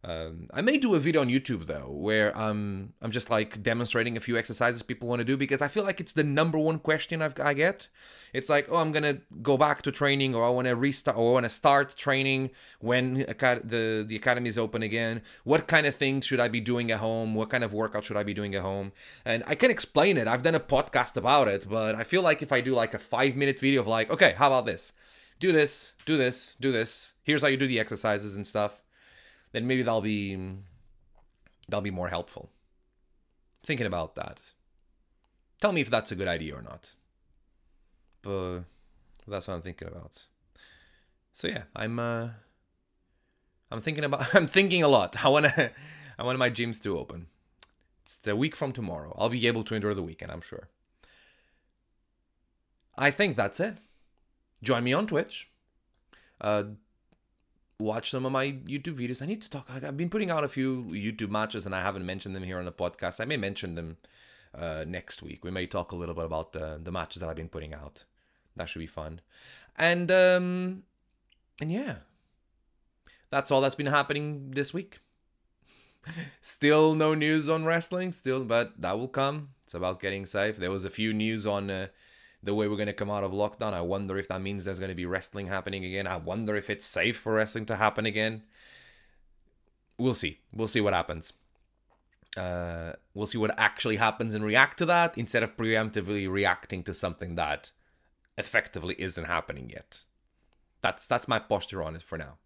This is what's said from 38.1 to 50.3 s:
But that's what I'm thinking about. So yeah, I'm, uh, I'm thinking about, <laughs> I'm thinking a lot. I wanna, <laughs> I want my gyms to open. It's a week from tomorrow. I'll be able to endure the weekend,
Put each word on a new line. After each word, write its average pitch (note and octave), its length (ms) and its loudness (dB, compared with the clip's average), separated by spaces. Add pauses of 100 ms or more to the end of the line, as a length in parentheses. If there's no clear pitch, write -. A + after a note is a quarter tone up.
But F#2 380 -4 (680)
that's G2+ 180 -8
what F#2+ 80 -6
I'm E2 80 -8
thinking E2+ 260 -12
about. - 360 -18 (1080)
So - 160 -8
yeah, - 160 -6 (120)
I'm, A2 220 -6
uh, A#2 300 -4 (1400)
I'm A#2 100 -6
thinking D3+ 240 -4
about, C#3 300 -2
<laughs> - 0 -
I'm F3+ 120 8
thinking F#3 360 4
a D3 60 6
lot. A2+ 360 4
I D3 40 8
wanna, C#3+ 420 6 (240)
<laughs> - 240 -20
I A2+ 40 -6
want B2+ 160 0
my B2 120 4
gyms A#2 320 -4
to F#2+ 160 -2
open. E2 280 -10 (760)
It's - 220 -12
a G#2 80 0
week C#3+ 220 0
from C3+ 160 -4
tomorrow. E2+ 460 -8
I'll A2 100 2
be A#2+ 180 0
able A2+ 180 2
to A2 100 -4
endure G#2 200 0
the F#2+ 80 -4
weekend, D#2+ 300 -10